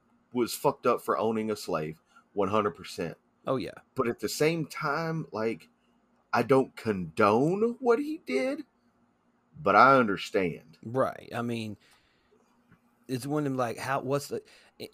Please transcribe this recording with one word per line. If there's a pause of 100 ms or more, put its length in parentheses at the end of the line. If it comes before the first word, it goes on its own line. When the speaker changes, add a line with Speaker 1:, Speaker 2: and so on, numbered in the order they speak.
(340)
Speaker 1:
was
fucked
up
for
owning
a
slave, (340)
one
hundred
percent. (300)
Speaker 2:
Oh,
yeah. (240)
Speaker 1:
But
at
the
same
time,
like, (640)
I
don't
condone
what
he
did, (1000)
but
I
understand.
Speaker 2:
Right.
I
mean, (1300)
it's
one
of
them,
like,
how,
what's
the, (380)
a-,